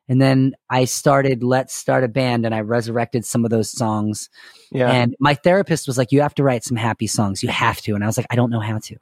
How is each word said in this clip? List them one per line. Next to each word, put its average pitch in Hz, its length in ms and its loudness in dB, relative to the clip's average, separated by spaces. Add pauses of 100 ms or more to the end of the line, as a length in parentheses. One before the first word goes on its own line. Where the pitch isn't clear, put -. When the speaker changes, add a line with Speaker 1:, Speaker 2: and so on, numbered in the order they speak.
Speaker 1:
and 131 120 4
then 131 340 4 (140)
I 127 160 2
started 135 580 2
Let's 127 320 0
Start 131 300 0
a 123 40 0
Band, 120 360 0
and 113 100 -2
I 110 60 -2
resurrected 117 640 -2
some 117 200 0
of 110 60 -2
those 110 200 0
songs. 107 580 -4 (420)
Speaker 2:
Yeah. 123 200 0
Speaker 1:
And 123 280 2
my 143 160 2
therapist 175 520 0
was 131 100 -4
like, 127 160 -2
"You 139 80 4
have 147 140 0
to 147 80 0
write 127 220 0
some 123 120 -4
happy 110 300 -2
songs. 98 360 -2
You 120 60 -2
have 113 340 0
to." 107 120 -4
And 101 100 -2
I - 20 -2
was 110 120 -2
like, 117 100 -2
"I 120 80 -4
don't 120 140 2
know 117 100 -2
how 110 180 -4
to." - 240 -14